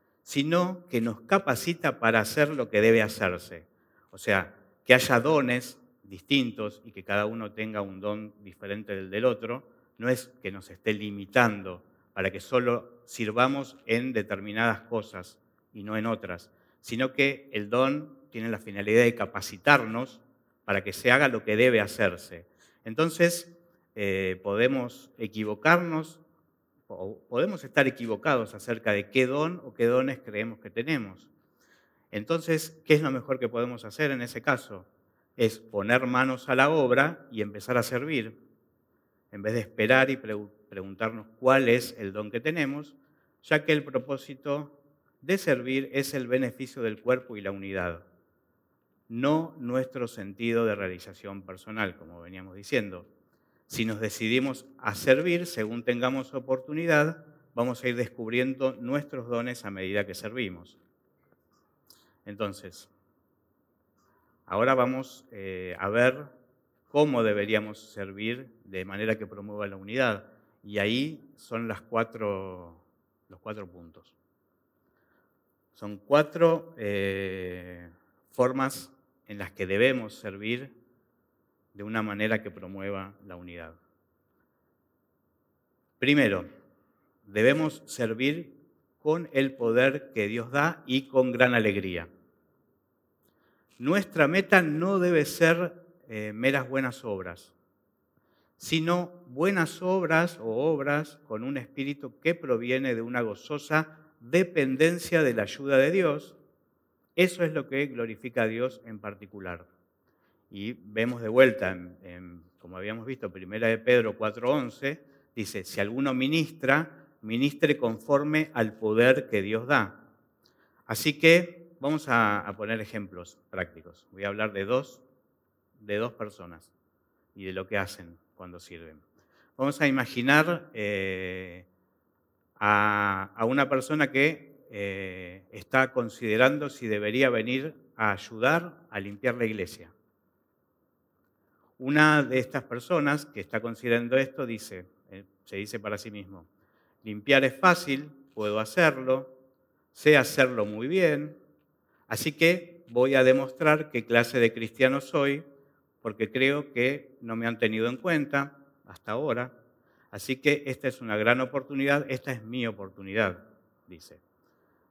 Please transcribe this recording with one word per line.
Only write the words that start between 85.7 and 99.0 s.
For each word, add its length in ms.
Primero, 480
debemos 640
servir 680
con 320
el 220
poder 580
que 140
Dios 240
da 360
y 220
con 240
gran 220
alegría. 540
Nuestra 480
meta 360
no 380
debe 260
ser, 480
eh, 240
meras 340
buenas 380
obras, 480
sino 720